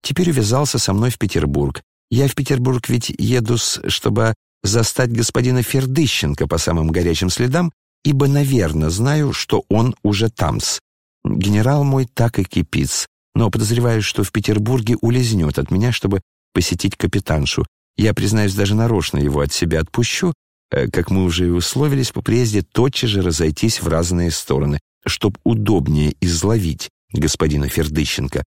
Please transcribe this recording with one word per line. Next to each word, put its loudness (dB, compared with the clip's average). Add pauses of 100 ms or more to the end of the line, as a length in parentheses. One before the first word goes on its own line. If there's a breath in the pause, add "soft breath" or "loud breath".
Теперь 0
увязался 0
со -2
мной 2
в -6
Петербург. -2 (280)
Я 2
в -2
Петербург 0
ведь -2
еду-с, 0
чтобы 0 (280)
застать 0
господина 2
Фердыщенко 0
по 0
самым 0
горячим 0
следам, 0 (320)
ибо, 2
наверно, 2
знаю, 0
что -2
он 2
уже 0
там-с. -4 (460)
Генерал 2
мой 2
так 0
и 0
кипит-с, -2 (260)
но 2
подозреваю, 0
что -2
в -4
Петербурге 0
улизнёт 0
от -2
меня, 2
чтобы -2 (340)
посетить 0
капитаншу. -2 (320)
Я, 2
признаюсь, 0
даже 0
нарочно 0
его 0
от -2
себя 0
отпущу, 0 (380)
э, 0
как -2
мы 2
уже 0
и 2
условились 0
по -8
приезде, 2
тотчас 0
же 0
разойтись 0
в -2
разные 0
стороны, -2 (260)
чтоб -2
удобнее 2
изловить -2 (220)
господина 0
Фердыщенко. -4